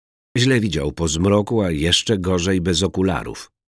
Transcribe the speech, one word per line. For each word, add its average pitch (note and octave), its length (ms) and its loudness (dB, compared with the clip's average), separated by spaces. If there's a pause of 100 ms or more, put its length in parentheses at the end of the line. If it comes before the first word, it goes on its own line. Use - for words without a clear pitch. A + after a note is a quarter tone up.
(380)
Źle B2+ 220 2
widział D2+ 320 -2
po E2 160 -2
zmroku, G2+ 540 2
a F#2 80 0
jeszcze E2+ 480 0
gorzej F#2 420 0
bez F2 220 0
okularów. E2+ 680 -2 (240)